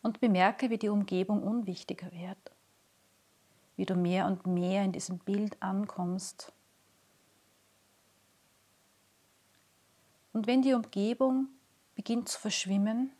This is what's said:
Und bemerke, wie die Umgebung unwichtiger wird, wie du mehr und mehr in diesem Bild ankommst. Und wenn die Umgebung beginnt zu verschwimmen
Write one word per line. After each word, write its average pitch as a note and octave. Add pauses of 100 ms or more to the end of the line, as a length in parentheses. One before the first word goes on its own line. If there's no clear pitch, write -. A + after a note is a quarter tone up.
Und A3
bemerke, G#3+
wie A3+
die G#3+
Umgebung G3+
unwichtiger F#3
wird, F3 (1200)
wie F#3+
du F#3
mehr F3+
und F#3+
mehr F#3
in F#3+
diesem F3
Bild G3+
ankommst. F#3+ (3750)
Und G#3+
wenn B3+
die C4
Umgebung B3 (480)
beginnt A#3
zu -
verschwimmen G#3+